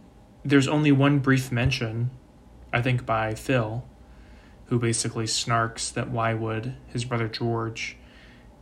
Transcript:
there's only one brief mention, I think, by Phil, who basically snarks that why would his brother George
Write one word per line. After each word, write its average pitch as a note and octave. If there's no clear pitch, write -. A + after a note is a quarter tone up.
there's C#3
only D3+
one C#3
brief C3
mention, A#2+
I A#2+
think, B2
by A2
Phil, A#2
who B2
basically A2+
snarks A2+
that A#2
why A2+
would A2
his A#2+
brother A2+
George A2+